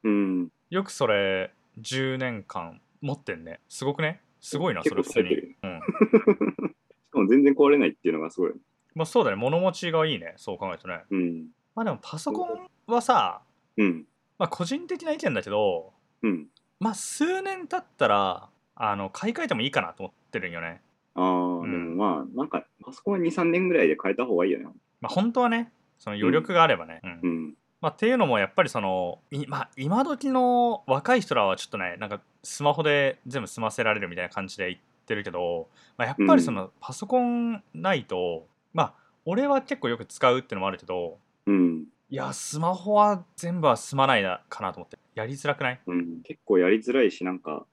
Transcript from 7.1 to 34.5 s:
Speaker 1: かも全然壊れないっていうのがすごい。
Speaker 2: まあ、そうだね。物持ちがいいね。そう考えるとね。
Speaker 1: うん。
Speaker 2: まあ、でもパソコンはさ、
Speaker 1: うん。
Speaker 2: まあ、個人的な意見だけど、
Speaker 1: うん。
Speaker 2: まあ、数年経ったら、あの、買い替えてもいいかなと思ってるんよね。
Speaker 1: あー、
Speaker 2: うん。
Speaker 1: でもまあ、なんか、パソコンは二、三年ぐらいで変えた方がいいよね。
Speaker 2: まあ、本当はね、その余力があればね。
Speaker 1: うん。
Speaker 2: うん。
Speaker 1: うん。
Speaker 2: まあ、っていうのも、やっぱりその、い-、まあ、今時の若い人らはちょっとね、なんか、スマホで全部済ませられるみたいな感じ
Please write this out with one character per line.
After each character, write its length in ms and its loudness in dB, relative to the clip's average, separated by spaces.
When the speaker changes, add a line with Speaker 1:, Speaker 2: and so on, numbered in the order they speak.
Speaker 1:
か 60 0
も 80 4
全 160 6
然 100 8
壊 160 6
れ 80 8
な 80 4
い 40 4
っ 40 -4
て 160 -2
い 20 2
う 40 0
の 60 -2
が 80 -6
す 100 -12
ご 80 2
い。 40 -2
Speaker 2:
ま 100 -4
あ、 20 -2
そ 160 2
う 20 4
だ 80 2
ね。 60 -2
物 220 0
持 120 2
ち 200 -6
が 140 2
い 100 -2
い 40 -8
ね。 160 -12
そ 180 -10
う 40 -10
考 100 -6
え 60 -6
る 40 -10
と 100 -16
ね。 220 -8
Speaker 1:
う 80 0
ん。 300 -2
Speaker 2:
ま 80 -8
あ、 40 -2
で 60 -2
も 100 -6
パ 180 -12
ソ 120 -6
コ 140 -4
ン 220 -10
は 160 0
さ、 400 2
Speaker 1:
う 60 4
ん。 220 0
Speaker 2:
ま 100 0
あ、 20 -4
個 160 -6
人 220 -6
的 160 -8
な 100 -2
意 40 -4
見 160 -2
だ 80 -2
け 80 -12
ど、 440 -2
Speaker 1:
う 60 0
ん。 200 -2
Speaker 2:
ま 120 -2
あ、 20 -8
数 480 -4
年 260 -8
経 100 -6
っ 60 -6
た 100 4
ら、 420 0
あ 200 -2
の、 140 -6
買 220 -6
い 20 -6
替 100 -6
え 40 -6
て 60 -2
も 80 -2
い 60 0
い 40 -4
か 100 0
な 120 -8
と 100 -14
思 80 -12
っ 200 -20
て 80 -4
る 100 -8
ん 20 -12
よ 80 -8
ね。 220 -10
Speaker 1:
あ 60 -2
ー、 400 2
Speaker 2:
う 60 -6
ん。 40 -4
Speaker 1:
で 60 -2
も 180 -6
ま 260 0
あ、 160 -10
な 60 -2
ん 60 -6
か、 160 -6
パ 80 -16
ソ 120 -20
コ 80 -2
ン 20 2
は 60 0
二、 120 2
三 200 0
年 180 2
ぐ 60 2
ら 80 6
い 40 6
で 140 4
変 100 0
え 40 2
た 100 0
方 100 0
が 100 4
い 40 2
い 20 2
よ 80 -2
ね。 60 -12
Speaker 2:
ま 100 -6
あ、 40 -8
本 180 2
当 100 2
は 80 4
ね、 220 -2
そ 100 -12
の 80 -6
余 140 2
力 220 2
が 100 8
あ 40 8
れ 80 6
ば 100 -8
ね。 180 -16
Speaker 1:
う 40 -12
ん。 40 -10
Speaker 2:
う 20 -12
ん。 80 -16
Speaker 1:
う 60 0
ん。 40 -16
Speaker 2:
ま 80 0
あ、 20 -4
っ 40 -20
て 120 0
い 60 4
う 40 2
の 80 4
も、 140 2
や 60 4
っ 80 -10
ぱ 100 4
り 60 0
そ 120 -2
の、 380 -2
い-、 160 -6
ま 160 -6
あ、 140 -10
今 260 0
時 280 -2
の 560 2
若 280 4
い 60 2
人 140 -2
ら 100 6
は 100 2
ち 100 -12
ょ 20 -20
っ 20 -20
と 80 -8
ね、 220 -4
な 80 -8
ん 20 -10
か、 120 -8
ス 200 -10
マ 100 4
ホ 100 -2
で 440 2
全 160 -6
部 40 -10
済 140 -14
ま 100 -2
せ 120 -2
ら 100 4
れ 60 -2
る 100 -6
み 60 -12
た 80 -6
い 40 -6
な 60 -10
感 140 -6
じ 100 -14